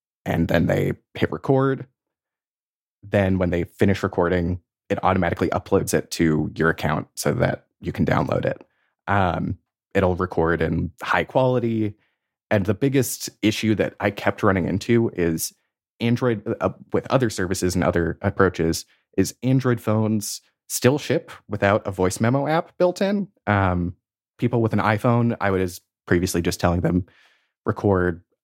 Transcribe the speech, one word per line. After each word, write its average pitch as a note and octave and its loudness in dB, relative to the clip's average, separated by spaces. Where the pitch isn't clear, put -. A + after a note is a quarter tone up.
and - -2
then - 2
they F#2+ 0
hit - -2
record. C3+ -2
Then G2 0
when F2+ 0
they F2 0
finish G2 0
recording, F2+ 0
it G2 -2
automatically F2+ 0
uploads - 0
it - -2
to D#2 0
your D#2+ 2
account - -2
so - -2
that - -2
you E2 -6
can - -2
download - 0
it. - -6
Um, F#2 0
it'll F#2 2
record E2+ 0
in E2 -2
high F2 -2
quality. A#2 0
And G2+ 2
the G#2+ 2
biggest C3+ 0
issue A2 2
that F#2 -2
I G2+ 0
kept - -2
running G2 2
into A#2 0
is E2+ -2
Android, A#2 0
uh, F#2+ 0
with - -2
other B2+ 2
services F#2 -2
and F2 2
other E2+ 0
approaches, F2+ 0
is F#2+ 0
Android B2+ 0
phones G#2+ -2
still C3+ 2
ship C#3+ -4
without G2+ 2
a G#2 -4
voice F#2 0
memo C3+ 0
app D#3+ -2
built F3+ 0
in. G3 0
Um, F2+ 0
people A#2+ 0
with A2 0
an G#2 0
iPhone, A#2 2
I G2 2
was F#2 -2
previously F2 0
just F2 -2
telling F2 2
them, F2 0
"Record F2+ 0